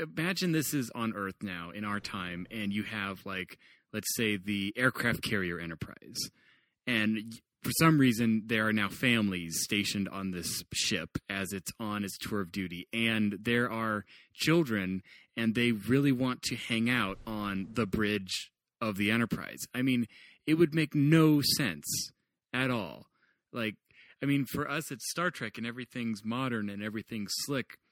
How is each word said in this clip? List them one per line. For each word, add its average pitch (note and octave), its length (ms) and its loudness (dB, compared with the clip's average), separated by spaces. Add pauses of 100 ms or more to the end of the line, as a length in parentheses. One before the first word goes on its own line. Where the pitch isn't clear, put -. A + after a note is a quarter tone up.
(180)
imagine F3+ 360 0
this D#3 200 0
is C3 220 0
on A2+ 200 -2
Earth F#2+ 280 -4
now F2 280 -6
in G#2 120 -8
our G#2 160 -2
time, F2+ 500 -6
and G#2 220 -4
you G#2 120 0
have, G2 420 -6
like, F#2 320 -8 (340)
let's G#2+ 240 -4
say G#2+ 220 2
the G2 400 -2
aircraft B2 440 2
carrier F2+ 380 -2
Enterprise, - 600 -10 (680)
and A2 280 2
y-, G#2+ 80 -4 (380)
for B2+ 180 -4
some D#3+ 180 8
reason, A2+ 480 4
there A2 220 2
are G#2+ 60 2
now G#2+ 160 2
families G2 760 2
stationed G2+ 460 0
on F#2+ 220 -6
this F2 400 -6
ship - 460 -2 (120)
as G2 220 -4
it's G2 280 -8
on G#2 240 -4
its F#2+ 160 -6
tour G#2 220 -4
of F2 100 -8
duty. F2+ 420 -6
And A2 480 2
there A#2+ 300 2
are A2 340 -2 (300)
children, A2 680 2 (340)
and A2+ 200 2
they A#2+ 160 4
really B2 400 4
want B2+ 320 0
to - 120 -4
hang A#2 360 0
out G#2 340 0
on G#2 480 -4
the A2+ 140 2
bridge G#2 640 -2 (280)
of G#2+ 180 -2
the G2+ 120 4
Enterprise. G#2+ 480 0 (160)
I B2 80 -2
mean, B2+ 240 2 (400)
it D3+ 140 4
would D#3 160 4
make D#3 180 2
no D3+ 480 8
sense G2+ 440 0 (680)
at B2+ 160 0
all. G2+ 380 -4 (440)
Like, A2 260 -4 (440)
I C#3 60 -2
mean, C#3 180 2
for C#3+ 240 -4
us, D3+ 220 -6
it's B2 180 -8
Star F3 220 -2
Trek, A2+ 260 -8
and A2+ 80 -6
everything's A#2 580 -6
modern A2+ 460 -2
and G2+ 140 -8
everything's G#2+ 480 -6 (140)
slick, C3+ 340 -6 (120)